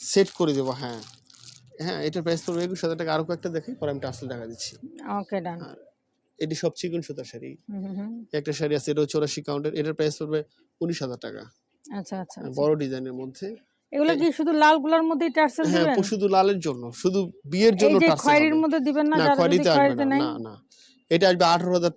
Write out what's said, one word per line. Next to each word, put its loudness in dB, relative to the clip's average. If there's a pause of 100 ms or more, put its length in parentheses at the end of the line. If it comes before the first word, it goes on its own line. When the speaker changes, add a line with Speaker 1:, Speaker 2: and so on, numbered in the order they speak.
Speaker 1:
সেট 2
করে 0
দেবো। -2
হ্যাঁ। -10 (800)
হ্যাঁ, -6
এটার -4
প্রাইস -2
পড়বে -4
একুশ -6
হাজার -2
টাকা। -4
আরো 0
কয়েকটা -6
দেখাই, -8
পরে -4
আমি -6
টার্সেল -10
দেখা -10
দিচ্ছি। -12 (400)
Speaker 2:
ওকে, -6
ডান। -8
Speaker 1:
আর -18 (600)
এটি -4
সব -2
চিকন -6
সুতার -12
শাড়ি। -16 (120)
Speaker 2:
হুম, -12
হুম, -10
হুম। -10 (200)
Speaker 1:
একটা -4
শাড়ি -2
আছে, -6
এটাও 0
চৌরাশি -2
কাউন্টের, -4
এটার -4
প্রাইস -2
পড়বে -4 (400)
উনিশ -2
হাজার -8
টাকা। -12 (420)
Speaker 2:
আচ্ছা, -12
আচ্ছা, -12
Speaker 1:
আহ, -12
Speaker 2:
আচ্ছা। -12
Speaker 1:
বড় 2
ডিজাইনের -4
মধ্যে। -12 (480)
Speaker 2:
এগুলো 2
Speaker 1:
এ- 0
Speaker 2:
কি 2
শুধু -2
লালগুলোর 4
মধ্যেই 0
টার্সেল 0
Speaker 1:
হ্যাঁ, 2
Speaker 2:
দিবেন? 2
Speaker 1:
পু-, 4
শুধু 0
লালের 4
জন্য, -6
শুধু -2 (120)
বিয়ের 4
Speaker 2:
এই 2
Speaker 1:
জন্য 6
Speaker 2:
যে 6
Speaker 1:
টার্সেল 2
Speaker 2:
খয়েরির 6
Speaker 1:
হবে। 2
Speaker 2:
মধ্যে 2
দিবেন 0
না, 2
Speaker 1:
না, 4
Speaker 2:
যারা 4
যদি 2
Speaker 1:
খয়েরিতে 4
আসবে 6
Speaker 2:
খয়েরিতে 2
Speaker 1:
না, 2
Speaker 2:
নেয়? 2
Speaker 1:
না, -4
না। -12 (560)
এটা 6
আসবে 4
আঠারো 2
হাজার 2